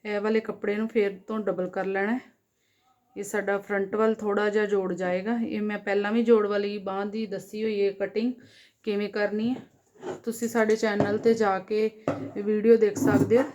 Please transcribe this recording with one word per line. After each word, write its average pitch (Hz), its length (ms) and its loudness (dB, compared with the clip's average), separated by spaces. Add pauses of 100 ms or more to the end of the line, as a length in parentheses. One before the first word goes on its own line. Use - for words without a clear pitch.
ਇਹ 208 160 -2
ਵਾਲੇ 220 200 2
ਕੱਪੜੇ 202 360 -4
ਨੂੰ 220 120 -2
ਫਿਰ 202 300 0 (100)
ਤੋਂ 220 120 -4
ਡਬਲ 185 280 -2
ਕਰ 190 180 -4
ਲੈਣਾ 196 260 0
ਹੈ। 254 80 -2 (960)
ਇਹ 202 80 -10
ਸਾਡਾ 202 340 -2
ਫਰੰਟ 196 360 -4
ਵੱਲ 220 200 2
ਥੋੜ੍ਹਾ 208 340 0
ਜਿਹਾ 208 180 2
ਜੋੜ 190 260 0
ਜਾਏਗਾ। 185 460 -2
ਇਹ 214 240 -4
ਮੈਂ 208 160 -4
ਪਹਿਲਾਂ 202 340 -2
ਵੀ 233 100 2
ਜੋੜ 220 240 6
ਵਾਲੀ 202 320 -2
ਬਾਂਹ 190 280 -6
ਦੀ 214 200 -6
ਦੱਸੀ 214 360 -10
ਹੋਈ 214 200 -2
ਹੈ 196 140 2
ਕਟਿੰਗ 214 360 -2 (520)
ਕਿਵੇਂ 208 240 -2
ਕਰਨੀ 208 420 -2
ਹੈ, 254 100 -4 (640)
ਤੁਸੀਂ 226 240 -4
ਸਾਡੇ 220 280 2
ਚੈਨਲ 208 420 0
'ਤੇ 226 160 4
ਜਾ 202 260 2
ਕੇ 214 300 -2 (460)
ਵੀਡੀਓ 214 400 4
ਦੇਖ 208 220 2
ਸਕਦੇ 208 400 4
ਹੋ। 285 60 4 (100)